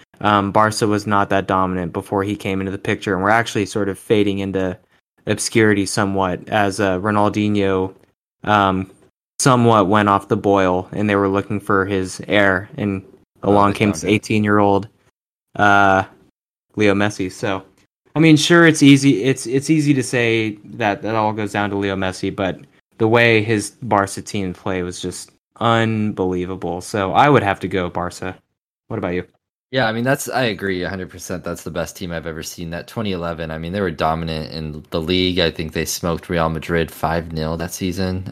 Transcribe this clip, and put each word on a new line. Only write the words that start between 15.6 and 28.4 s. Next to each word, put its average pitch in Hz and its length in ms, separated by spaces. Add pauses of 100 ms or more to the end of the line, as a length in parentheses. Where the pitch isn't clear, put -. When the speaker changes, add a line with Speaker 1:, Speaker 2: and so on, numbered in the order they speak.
Speaker 1:
Leo 104 160
Messi. 101 360
So, 98 360 (500)
I 147 40
mean, 160 180
sure, 170 280
it's 156 160
easy, 139 420
it's, 131 240
it's 139 220
easy 147 260
to 127 80
say 113 600
that 107 380
that 107 140
all 107 180
goes 104 180
down 104 200
to 101 40
Leo 98 220
Messi, 95 360
but 92 280 (380)
the 110 100
way 117 340
his 107 280 (100)
Barca 104 400
team 95 320
play 92 280
was 90 200
just - 300 (280)
unbelievable. 95 1200
So 95 320
I 131 160
would 117 140
have 98 160
to 95 80
go 90 220
Barca. 90 460 (520)